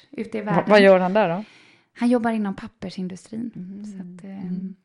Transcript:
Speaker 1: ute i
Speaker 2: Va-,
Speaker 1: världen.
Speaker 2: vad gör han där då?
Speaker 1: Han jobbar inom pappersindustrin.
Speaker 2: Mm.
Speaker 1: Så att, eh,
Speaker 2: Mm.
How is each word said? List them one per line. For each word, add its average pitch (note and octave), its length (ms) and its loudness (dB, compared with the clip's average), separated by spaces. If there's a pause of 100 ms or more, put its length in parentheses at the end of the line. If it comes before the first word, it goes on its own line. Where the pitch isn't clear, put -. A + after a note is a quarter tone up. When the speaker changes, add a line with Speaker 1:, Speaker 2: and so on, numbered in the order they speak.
(120)
Speaker 1:
ute - 260 -8
i G#3 40 -6
Speaker 2:
Va-, G#3 100 -4
Speaker 1:
världen. F#3+ 180 2
Speaker 2:
vad G#3 120 8
gör F#3+ 180 8
han F3+ 140 0
där G3+ 160 2
då? F3+ 140 -4 (560)
Speaker 1:
Han A#3+ 100 0
jobbar A#3 220 0
inom G#3 240 -4
pappersindustrin. F#3+ 1000 -12
Speaker 2:
Mm. G3 300 -14
Speaker 1:
Så G#3 120 -14
att, F3+ 260 -16
eh, G3 220 -14
Speaker 2:
Mm. F#3 380 -8